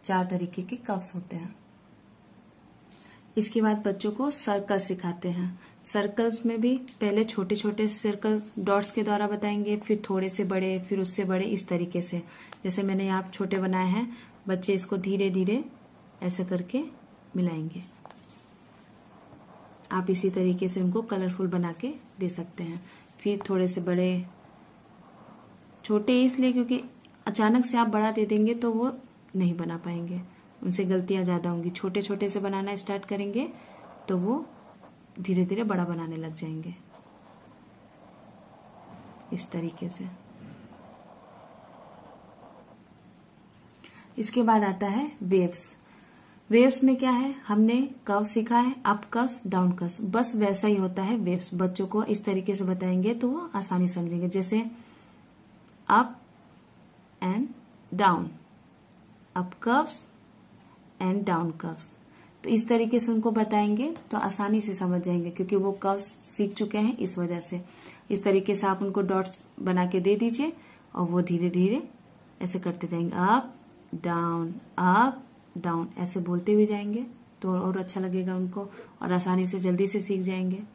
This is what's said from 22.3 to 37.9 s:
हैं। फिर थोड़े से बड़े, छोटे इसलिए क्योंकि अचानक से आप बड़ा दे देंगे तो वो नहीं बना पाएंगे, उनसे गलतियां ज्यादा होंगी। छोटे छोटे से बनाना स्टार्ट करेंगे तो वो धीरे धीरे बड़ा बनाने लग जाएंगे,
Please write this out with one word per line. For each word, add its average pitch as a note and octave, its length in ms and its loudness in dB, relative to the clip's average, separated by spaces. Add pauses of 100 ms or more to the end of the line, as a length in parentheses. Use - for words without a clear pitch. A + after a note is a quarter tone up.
हैं। E3+ 220 -8 (340)
फिर G#3 200 -2 (100)
थोड़े F#3 180 2
से F#3 140 -4
बड़े, F3+ 440 0 (1600)
छोटे B3 400 4
इसलिए B3+ 280 4
क्योंकि B3 320 0 (420)
अचानक A3+ 400 4
से B3 120 0
आप A#3 100 4
बड़ा G#3+ 240 2
दे G#3+ 140 2
देंगे G#3+ 280 4
तो A#3 180 0
वो A#3 260 0 (380)
नहीं F3 220 2
बना E3+ 200 -4
पाएंगे, F3 440 -6 (420)
उनसे F#3 220 0
गलतियां F#3 400 0
ज्यादा F3 240 0
होंगी। E3+ 200 -2
छोटे F#3+ 320 -4
छोटे G3+ 280 -2
से G3+ 100 -4
बनाना G3 360 -2
स्टार्ट G3 300 -6
करेंगे G3+ 480 -4 (560)
तो F#3 80 0
वो A3 280 0 (760)
धीरे F#3 260 2
धीरे G3 180 -2
बड़ा F#3 220 0
बनाने E3 300 -6
लग D#3+ 180 -8
जाएंगे, D#3+ 420 -8 (2500)